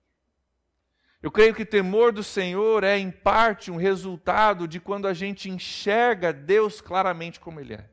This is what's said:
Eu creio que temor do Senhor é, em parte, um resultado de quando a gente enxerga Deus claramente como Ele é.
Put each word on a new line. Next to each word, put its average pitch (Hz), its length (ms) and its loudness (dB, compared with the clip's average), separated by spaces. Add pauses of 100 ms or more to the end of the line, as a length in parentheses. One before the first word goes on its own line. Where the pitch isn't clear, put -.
(1200)
Eu 156 80 -6
creio 220 240 6
que 220 100 -8
temor 214 480 2
do 208 100 -6
Senhor 196 600 0
é, 202 140 2
em 190 120 -6
parte, 208 600 0
um 175 60 -8
resultado 185 920 0
de 160 100 -12
quando 196 300 -6
a 190 60 -2
gente 196 340 -8
enxerga 202 840 0
Deus 196 520 0
claramente 175 580 -4
como 165 180 -14
Ele 127 140 -14
é. 107 200 -16